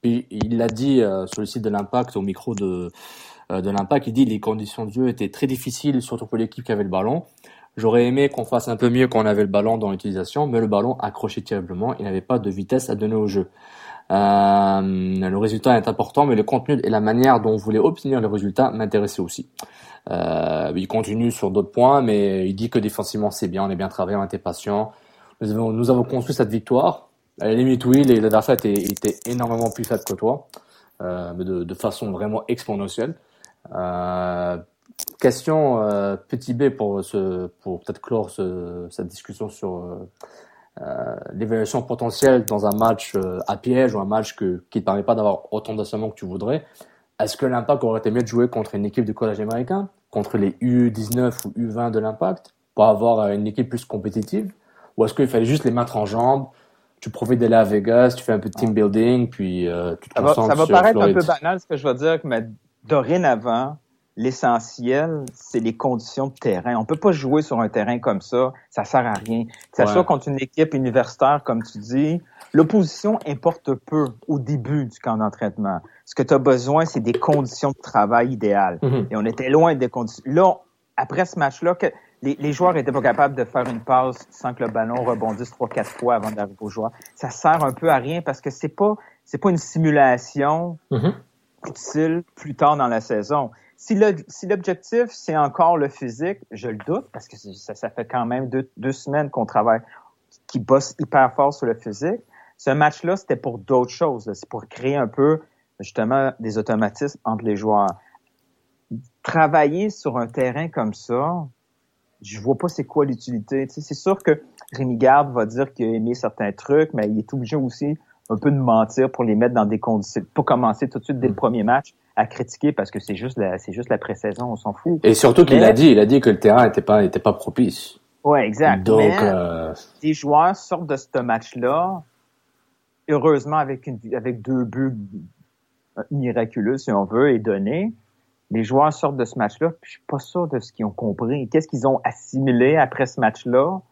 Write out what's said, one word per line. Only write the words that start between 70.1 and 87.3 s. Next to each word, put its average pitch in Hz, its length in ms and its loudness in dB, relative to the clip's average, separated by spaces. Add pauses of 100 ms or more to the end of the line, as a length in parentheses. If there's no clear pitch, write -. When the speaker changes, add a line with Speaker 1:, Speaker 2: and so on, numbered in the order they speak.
Speaker 2:
une 139 120 -4
équipe 156 340 0
universitaire, 131 720 2
comme 117 200 -2
tu - 160 -14
dis, 139 420 -2 (320)
l'opposition 190 720 2
importe 147 480 -2
peu 151 340 -2 (200)
au 151 120 -2
début 135 460 -4
du 110 140 -12
camp 113 180 -4
d'entraînement. 101 600 -4 (260)
Ce - 80 -20
que 135 100 -2
t'as 135 160 4
besoin, 135 460 2
c'est 156 140 -4
des 117 140 -2
conditions 139 580 0
de - 100 -12
travail 120 520 0
idéales. 101 480 0
Speaker 1:
Mhm. 127 300 0
Speaker 2:
Et 117 40 -6
on 107 100 -2
était 120 240 -4
loin 156 260 6
des 123 120 -2
conditions. 117 380 -8
Là, 151 200 4
on, 180 120 4 (400)
après 165 280 -2
ce 175 140 -10
match-là, 160 360 0
que 175 120 -2 (340)
les, 139 180 -2
les 147 140 -2
joueurs 175 240 2
étaient 135 140 -2
pas 131 100 -2
capables 139 340 2
de 127 100 -2
faire 123 220 -2
une 117 120 -6
passe 127 500 0
sans - 240 -8
que 123 100 -4
le 117 60 -2
ballon 117 360 -2
rebondisse 113 460 -4
trois, - 180 -6
quatre 110 200 -4
fois 120 260 0
avant 110 160 -4
d'arriver 101 280 -8
aux 107 100 -8
joueurs. 110 220 -6 (240)
Ça - 140 -10